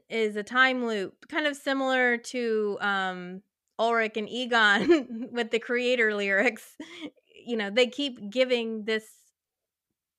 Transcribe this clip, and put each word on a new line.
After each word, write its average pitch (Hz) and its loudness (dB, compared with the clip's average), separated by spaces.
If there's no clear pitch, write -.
is 214 -2
a 208 -4
time 254 2
loop, 208 -4
kind 311 -2
of 285 -2
similar 262 0
to, 220 -2
um, 185 -4
Ulrich 220 2
and 214 -4
Egon 233 2
<laughs> - -16
with 233 -2
the 226 2
creator 240 2
lyrics. 202 0
You 233 -4
know, 202 -4
they 247 4
keep 247 -6
giving 233 0
this, 220 -2